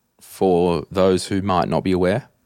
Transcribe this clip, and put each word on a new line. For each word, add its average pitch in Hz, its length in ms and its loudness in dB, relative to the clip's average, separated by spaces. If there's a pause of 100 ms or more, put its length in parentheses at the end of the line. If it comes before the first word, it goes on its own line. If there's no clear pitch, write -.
(200)
for 87 720 0
those 92 360 2
who 98 140 -4
might 92 280 -2
not 78 160 -2
be 92 80 0
aware. 92 340 -2 (180)